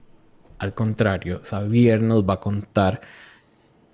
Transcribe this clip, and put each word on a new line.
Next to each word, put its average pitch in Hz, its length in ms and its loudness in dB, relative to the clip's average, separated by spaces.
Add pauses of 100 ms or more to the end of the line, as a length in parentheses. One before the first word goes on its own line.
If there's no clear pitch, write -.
(580)
al 101 160 -6
contrario, 98 680 -2
Xavier 110 580 2
nos 113 260 2
va 95 80 0
a - 60 -4
contar 101 640 -2 (920)